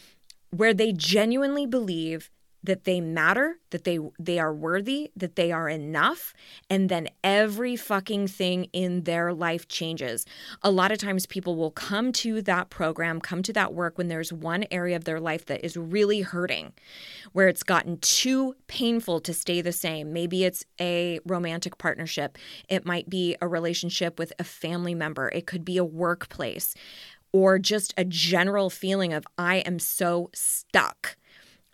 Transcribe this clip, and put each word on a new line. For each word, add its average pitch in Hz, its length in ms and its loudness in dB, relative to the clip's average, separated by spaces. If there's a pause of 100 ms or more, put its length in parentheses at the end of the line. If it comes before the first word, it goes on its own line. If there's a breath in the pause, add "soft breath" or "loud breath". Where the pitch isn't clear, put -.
(500 loud breath)
where 220 240 4
they 220 180 4
genuinely 226 760 2
believe 170 640 -2 (340)
that 190 220 -2
they 180 140 4
matter, 175 600 2 (100)
that 170 140 -6
they, 170 160 0 (180)
they 170 220 -2
are 156 120 2
worthy, 202 640 -2
that 180 200 -6
they 170 160 2
are 165 180 -2
enough, 160 640 0 (340 loud breath)
and 196 220 4
then 170 180 0 (160)
every 214 520 2
fucking 202 500 -2
thing 185 380 0 (100)
in 180 300 0
their 170 300 0
life 170 340 -2
changes. 143 580 -6 (380 loud breath)
A 202 80 6
lot 185 200 6
of 214 60 0
times 190 300 -2
people 180 280 -2
will 160 140 0
come 214 440 -2
to 220 280 0
that 180 300 0
program, 165 500 -2
come 180 220 -4
to 208 100 -4
that 202 220 2
work 170 240 -2
when 175 80 0
there's 165 260 -4
one 165 380 -2
area 175 240 0
of 165 80 -4
their 160 160 -2
life 160 260 -4
that - 180 -4
is 165 140 -6
really 202 440 2
hurting, 175 520 -4 (600 loud breath)
where 190 140 8
it's 180 140 4
gotten 170 380 0
too 262 560 2 (100)
painful 233 540 0
to 165 120 -6
stay 175 300 -2
the 170 100 -2
same. 156 400 -4
Maybe 175 320 0
it's 180 220 0 (160)
a 175 420 0
romantic 175 540 -4
partnership. 160 580 -4 (320 loud breath)
It 190 160 0
might 175 280 -2
be 180 300 0
a 175 60 -2
relationship 170 720 -2
with 165 220 -6
a 170 40 -4
family 175 520 -4
member. 151 340 -2
It 170 160 -4
could 170 200 -6
be 180 120 0
a 180 80 4
workplace, 165 880 -4 (580 loud breath)
or 190 280 6
just 202 360 0
a 185 100 0
general 180 640 2
feeling 190 420 0
of, 151 140 -4 (100)
"I 180 200 2
am 180 200 0
so 175 560 0
stuck." - 800 0 (580 soft breath)